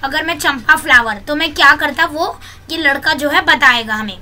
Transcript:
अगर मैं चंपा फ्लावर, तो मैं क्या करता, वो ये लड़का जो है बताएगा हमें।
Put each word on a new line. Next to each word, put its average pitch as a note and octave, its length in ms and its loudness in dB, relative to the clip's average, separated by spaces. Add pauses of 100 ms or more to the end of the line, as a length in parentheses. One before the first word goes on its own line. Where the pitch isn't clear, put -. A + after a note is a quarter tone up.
अगर D4+ 200 -4
मैं E4 140 -4
चंपा D4 380 0
फ्लावर, A#3+ 380 2
तो D4 220 -6
मैं D#4 180 -4
क्या D4+ 220 4
करता, D4+ 280 -2
वो D#4+ 360 -6 (300)
ये D#4+ 80 -6
लड़का C#4+ 340 0
जो D4 180 -2
है E4 100 2
बताएगा B3 540 2
हमें। G#3+ 280 -8